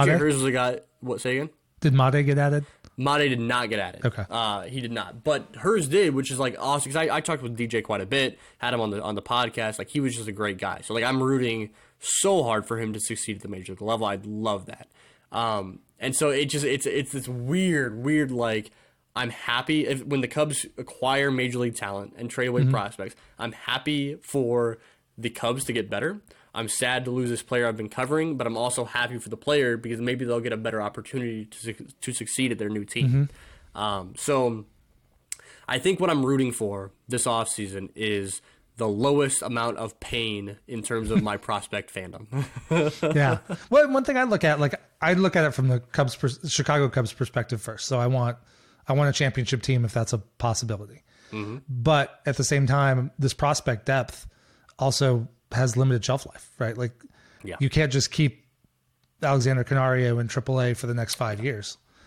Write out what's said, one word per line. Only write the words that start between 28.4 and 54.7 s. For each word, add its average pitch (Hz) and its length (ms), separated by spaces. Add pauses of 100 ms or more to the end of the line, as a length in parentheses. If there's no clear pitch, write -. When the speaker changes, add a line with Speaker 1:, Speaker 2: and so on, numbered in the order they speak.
Speaker 2:
I'm 113 100
also 123 260
happy 120 360
for 113 100
the 107 80
player 135 400
because 117 240
maybe 127 240
they'll 120 160
get 117 120
a 110 40
better 110 240
opportunity 110 640
to - 120
suc-, - 440
to 127 120
succeed 123 380
at 107 60
their 107 100
new 104 160
team. 135 460 (460)
Speaker 1:
Mm-hmm. - 40
Speaker 2:
Um, 101 380
so 123 480 (1000)
I 127 120
think 180 200
what 180 100
I'm 143 160
rooting 135 260
for 101 400 (160)
this 123 180
offseason 104 720
is 101 460 (340)
the 113 120
lowest 135 540
amount 117 360
of 110 240
pain 104 560 (100)
in 120 140
terms 113 300
of 107 120
my 104 140
<laughs> - 100
prospect 104 460
fandom. 92 320 (440)
<laughs> 151 460
Speaker 1:
Yeah. 135 220 (320)
Well, 285 200
one 269 140
thing 269 140
I 254 60
look 220 200
at, 151 160
like, 147 160 (260)
I 165 120
look 185 240
at 160 80
it 143 60
from 131 180
the 123 100
Cubs 127 380
pers-, 135 220 (120)
Chicago 147 380
Cubs 117 240
perspective 120 480
first. 110 240
So 131 140
I 120 80
want, 123 300 (520)
I 139 40
want 143 160
a 135 40
championship 127 480
team 123 240
if 107 80
that's 113 200
a 120 40
possibility. 110 840 (280)
Speaker 2:
Mm-hmm. 107 260 (120)
Speaker 1:
But 139 560
at 139 100
the 139 80
same 139 240
time, 135 500
this 135 160
prospect 143 520
depth 135 420 (500)